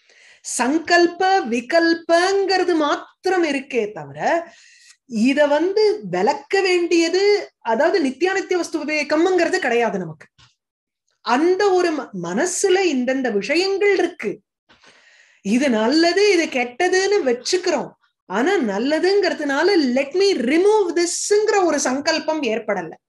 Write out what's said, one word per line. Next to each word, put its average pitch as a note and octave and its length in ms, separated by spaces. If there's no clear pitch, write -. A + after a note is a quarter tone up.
சங்கல்ப F4 920
விகல்பங்கிறது E4+ 1300
மாத்திரம் D#4+ 680
இருக்கே C4 480
தவிர, E3+ 600
இத C4 420
வந்து G4 520
விளக்க C#4 520
வேண்டியது, F4+ 1000
அதாவது C#4+ 460
நித்யானித்ய F#4 500
வஸ்து E4 300
விவேகம்ங்கிறது D#4+ 720
கிடையாது A#3 420
நமக்கு. E3 280
அந்த F4+ 500
ஒரு F4 200
ம-, C#4 180
மனசுல F4 600
இந்தந்த C4 480
விஷயங்கள் F#4 640
இருக்கு, E4 460
இது B3 280
நல்லது E4 640
இது E4 120
கெட்டதுன்னு F4+ 800
வச்சுக்கிறோம். B3+ 640
ஆனா C4+ 320
நல்லதுங்கிறதுனால D4+ 1160
let C4+ 180
me G4 220
remove F4 640
this-ங்கிற G4+ 720
ஒரு D4 140
சங்கல்பம் D4+ 640
ஏற்படல. A3 500